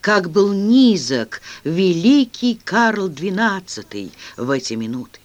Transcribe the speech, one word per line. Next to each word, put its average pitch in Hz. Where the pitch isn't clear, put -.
как 190
был 202
низок 196
великий 202
Карл 208
двенадцатый 151
в 123
эти 131
минуты? 113